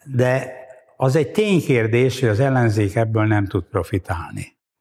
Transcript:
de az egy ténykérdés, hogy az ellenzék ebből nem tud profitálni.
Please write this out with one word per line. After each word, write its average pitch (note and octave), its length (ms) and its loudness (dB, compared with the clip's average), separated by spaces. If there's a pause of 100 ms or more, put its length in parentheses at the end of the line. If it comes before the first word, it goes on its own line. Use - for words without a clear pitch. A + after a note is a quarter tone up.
(160)
de B2+ 380 0 (440)
az C3 180 2
egy D#3 160 0
ténykérdés, C3 880 2
hogy B2 100 2
az G#2 100 2
ellenzék A#2 560 2
ebből A2 300 0
nem G#2 220 0
tud F#2+ 160 -4
profitálni. - 960 -6 (240)